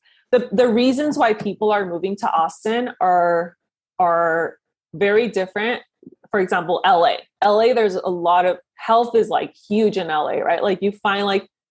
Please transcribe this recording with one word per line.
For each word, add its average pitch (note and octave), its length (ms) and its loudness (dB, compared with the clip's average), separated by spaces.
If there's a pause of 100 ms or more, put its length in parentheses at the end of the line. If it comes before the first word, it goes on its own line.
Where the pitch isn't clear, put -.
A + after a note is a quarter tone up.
(320)
the, B3 200 0
the B3 160 2
reasons B3+ 500 0
why A#3 160 2
people G#3+ 380 -2
are G3+ 140 0
moving F3 320 -6
to - 140 -4
Austin G#3+ 600 -2 (100)
are, F3 560 0 (420)
are E3+ 580 0 (360)
very G3+ 340 0
different. G#3 540 -4 (500)
For G#3 80 0
example, F3+ 460 -2
L F3 200 4
A. - 120 0 (240)
L G#3 200 2
A, A#3 120 4
there's G#3+ 220 0
a F#3 140 -4
lot F3 360 2
of, F3+ 120 0 (200)
health A#3 380 0
is, G#3+ 140 2
like, - 260 -4
huge G#3 420 0
in E3+ 120 -4
L D3+ 180 -2
A, D3 160 -2
right? - 180 0
Like, F#3+ 200 -2
you G3 100 0
find, G3+ 340 -2
like, G3 220 -2 (240)